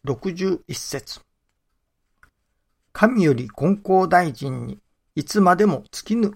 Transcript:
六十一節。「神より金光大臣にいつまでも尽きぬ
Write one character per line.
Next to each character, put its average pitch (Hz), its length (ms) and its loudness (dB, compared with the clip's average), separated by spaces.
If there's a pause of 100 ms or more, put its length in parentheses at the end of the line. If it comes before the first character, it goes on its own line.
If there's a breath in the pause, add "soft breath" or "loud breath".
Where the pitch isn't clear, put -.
六 139 300 -4
十 185 320 -4
一 139 100 -10
節。 - 460 -10 (1700)
「神 226 320 2
よ 143 120 4
り 123 140 -6
金 185 260 0
光 185 340 2
大 175 260 2
臣 127 300 -8
に 127 140 -12 (340)
い 143 100 -6
つ - 180 0
ま 180 140 6
で 208 120 4
も 151 240 0
尽 - 120 -14
き 214 120 -4
ぬ 208 200 0